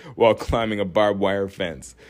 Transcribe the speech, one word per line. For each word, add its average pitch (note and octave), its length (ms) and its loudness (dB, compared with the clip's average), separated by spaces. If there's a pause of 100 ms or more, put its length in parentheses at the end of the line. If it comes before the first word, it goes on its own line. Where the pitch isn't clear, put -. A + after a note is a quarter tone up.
(140)
while A2 200 4
climbing A2 460 -2
a G2+ 40 0
barbed G2+ 360 2
wire G2 280 0
fence. D#2+ 460 -10 (160)